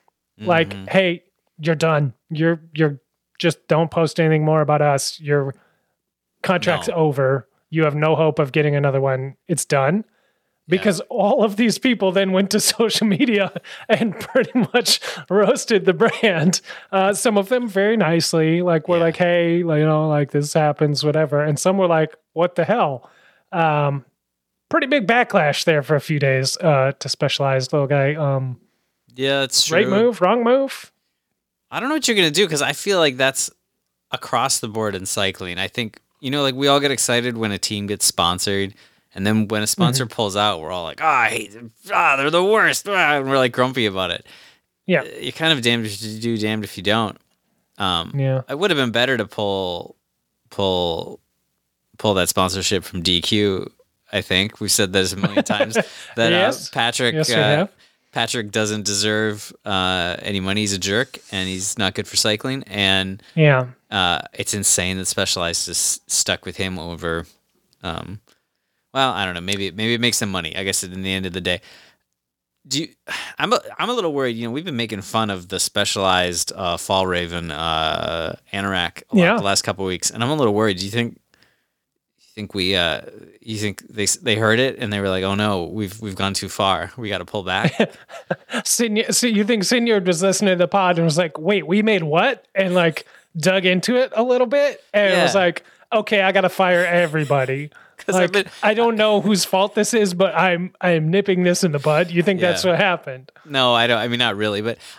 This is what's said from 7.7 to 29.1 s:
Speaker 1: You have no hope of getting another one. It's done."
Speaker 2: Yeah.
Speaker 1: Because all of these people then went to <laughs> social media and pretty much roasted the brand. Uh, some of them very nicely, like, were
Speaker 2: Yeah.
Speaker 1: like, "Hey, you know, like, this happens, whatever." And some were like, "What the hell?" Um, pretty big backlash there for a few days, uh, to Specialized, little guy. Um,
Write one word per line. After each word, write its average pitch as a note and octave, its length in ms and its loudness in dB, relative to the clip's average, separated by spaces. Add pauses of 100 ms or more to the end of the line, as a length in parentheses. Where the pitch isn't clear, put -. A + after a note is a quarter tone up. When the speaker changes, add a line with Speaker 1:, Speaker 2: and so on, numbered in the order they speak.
Speaker 1:
You D#3+ 140 0
have D3 120 0
no D#3 180 2
hope D3+ 240 2
of C#3 140 0
getting D3 240 2
another C#3 240 0
one. C3+ 360 -2 (120)
It's E3+ 160 -2
done." D3+ 400 0 (640)
Speaker 2:
Yeah. E3+ 80 2
Speaker 1:
Because F#3+ 320 0
all A3+ 340 2
of G#3 140 0
these A3 220 2
people G3+ 340 0
then F#3+ 180 2
went F#3+ 220 2
to G#3+ 80 2
<laughs> - 180 0
social A3+ 300 2
media G3+ 420 2 (380)
and G#3+ 320 2
pretty - 320 -2 (200)
much - 280 0 (280)
roasted G3+ 580 2
the F#3 80 4
brand. E3+ 680 2 (320)
Uh, F#3+ 220 2
some G#3+ 220 0
of G3 120 2
them B3 180 0
very G3+ 300 2
nicely, E3 640 2
like, E3 240 0
were F3 120 2
Speaker 2:
Yeah. E3 40 2
Speaker 1:
like, E3 140 2
"Hey, F3 420 2
you F3 60 0
know, D#3 440 2
like, D3 220 0
this D3 220 -2
happens, D3+ 520 2
whatever." D3 380 2
And D3+ 160 0
some F#3+ 200 2
were F#3 100 4
like, D#3 260 2 (180)
"What F3 220 0
the E3+ 100 0
hell?" E3 460 0 (400)
Um, D3 540 0 (640)
pretty D#4 180 0
big C4 220 2
backlash G3 560 2
there D3+ 180 4
for D3+ 140 2
a C3+ 40 2
few D3+ 200 -2
days, C3+ 380 2
uh, C#3 420 4
to - 80 -8
Specialized, C3+ 640 -2
little C#3+ 160 2
guy. C#3+ 260 2
Um, C3+ 460 -2 (560)